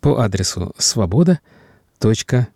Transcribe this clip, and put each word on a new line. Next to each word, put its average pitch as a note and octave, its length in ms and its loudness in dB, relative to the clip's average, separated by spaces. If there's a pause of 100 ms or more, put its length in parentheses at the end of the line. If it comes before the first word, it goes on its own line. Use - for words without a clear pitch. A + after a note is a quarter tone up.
по C#3 220 2
адресу F#2 540 -4
свобода A#2+ 640 0 (580)
точка A2+ 580 0